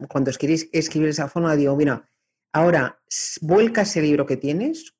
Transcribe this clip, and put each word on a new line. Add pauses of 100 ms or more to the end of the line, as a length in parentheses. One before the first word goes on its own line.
cuando
escribís,
escribir
esa
forma,
digo,
"Mira, (460)
ahora
s-,
vuelca
ese
libro
que
tienes,